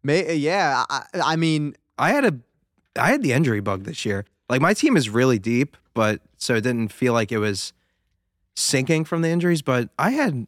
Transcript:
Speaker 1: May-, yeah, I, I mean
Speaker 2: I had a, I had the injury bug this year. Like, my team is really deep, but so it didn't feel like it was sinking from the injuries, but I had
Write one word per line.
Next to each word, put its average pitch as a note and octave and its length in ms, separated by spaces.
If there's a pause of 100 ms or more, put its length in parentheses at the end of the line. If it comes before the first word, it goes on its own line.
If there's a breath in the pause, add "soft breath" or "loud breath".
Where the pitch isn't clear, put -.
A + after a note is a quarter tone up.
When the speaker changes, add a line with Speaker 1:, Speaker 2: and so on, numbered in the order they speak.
Speaker 1:
May-, D#3 320
yeah, D3+ 560
I, C#3 140 (100)
I D#3+ 220
mean D#3 400 (240)
Speaker 2:
I D3 100
had C#4 160
a, D3 140 (600)
I B2+ 120
had D4+ 100
the C#3+ 120
injury A#2+ 260
bug G2 240
this - 200
year. G2+ 220 (240)
Like, C3 120
my F3+ 120
team C4 240
is A2+ 140
really A#2+ 260
deep, A#2 400 (160)
but G#2+ 280 (160)
so - 180
it A2 60
didn't A#2 300
feel B2 220
like A2+ 180
it A2+ 60
was G#2 340 (840)
sinking D3+ 500
from E3 160
the E3 80
injuries, E3+ 320
but B2 280 (100)
I E3 120
had G3 360